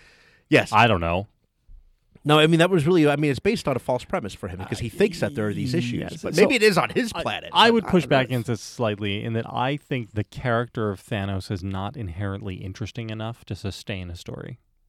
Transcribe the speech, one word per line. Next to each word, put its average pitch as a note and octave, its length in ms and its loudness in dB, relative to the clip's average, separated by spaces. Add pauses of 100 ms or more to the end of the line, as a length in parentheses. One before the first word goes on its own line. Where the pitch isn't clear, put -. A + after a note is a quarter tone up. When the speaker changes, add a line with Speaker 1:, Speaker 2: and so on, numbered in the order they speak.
(500)
Speaker 1:
Yes. A#2+ 240 4
Speaker 2:
I A2+ 140 8
don't G2+ 120 4
know. F2 280 0 (1000)
Speaker 1:
No, D3+ 140 6
I D#3 80 8
mean, E3 120 4
that F3+ 100 4
was E3 160 2
really, E3 220 6
I C#3+ 80 4
mean, D3 160 0
it's B2 80 -4
based G#3 300 -2
on B2+ 80 0
a - 20 -8
false B2+ 240 -2
premise A2 300 -6
for G2+ 160 -10
him F2 100 -10
because G2 200 -6
he - 80 -4
Speaker 2:
Uh, - 100 -12
Speaker 1:
thinks G3 240 0
that A2 120 -2
there G#3 140 -2
are G#3 60 -2
these C3+ 200 -4
issues. E3 280 -2
Speaker 2:
yes. - 200 -10
Speaker 1:
But - 140 -6
Speaker 2:
So F3 60 6
Speaker 1:
maybe C4 140 6
it G#3 80 2
is G3+ 140 6
on B2+ 120 2
his A#3+ 260 -2
Speaker 2:
I, E3+ 60 -6
Speaker 1:
planet. G#2 320 -6
Speaker 2:
I A3 160 8
Speaker 1:
on, A#3 60 6
Speaker 2:
would A3+ 120 2
push F3 160 4
Speaker 1:
on B2 60 -6
Speaker 2:
back C3 160 4
Speaker 1:
Earth. A2+ 60 -6
Speaker 2:
against B2 160 -2
this A#2 120 -2
slightly G#2 640 -4
in A#2 100 -4
that A2+ 160 -2
I C3 280 -2
think B2 340 -8
the G#2+ 140 -4
character A#2 640 -2
of F#2+ 120 -6
Thanos G2 480 -4
is F#2+ 140 -4
not G2 320 -6
inherently G2 600 -6
interesting G#2 560 -10
enough A2 340 -10
to G#2 100 -10
sustain F#2 540 -8
a F2 80 -12
story - 420 -14 (300)